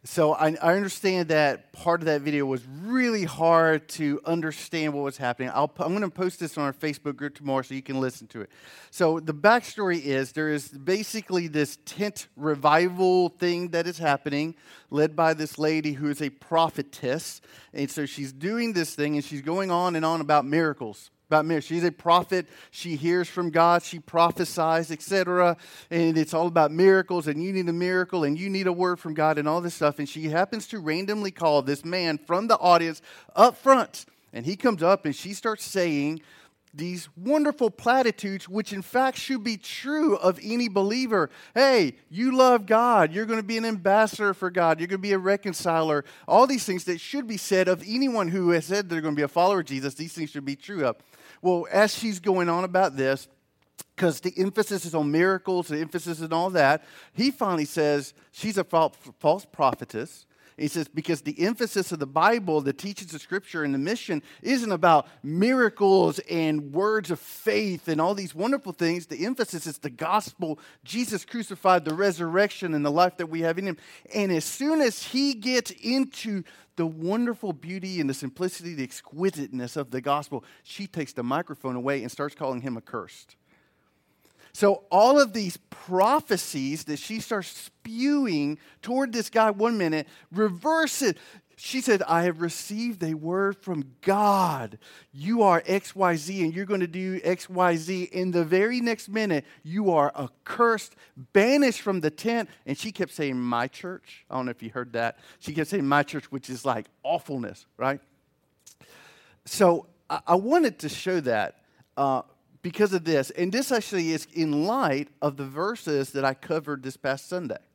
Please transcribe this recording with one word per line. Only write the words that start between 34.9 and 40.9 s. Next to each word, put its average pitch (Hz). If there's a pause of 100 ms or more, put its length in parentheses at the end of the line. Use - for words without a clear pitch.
and 143
she 190
starts 214
saying 160 (500)
these 170
wonderful 285
platitudes, 233
which 196
in 196
fact 262
should 254
be 220
true 294
of 180
any 240
believer. 202 (260)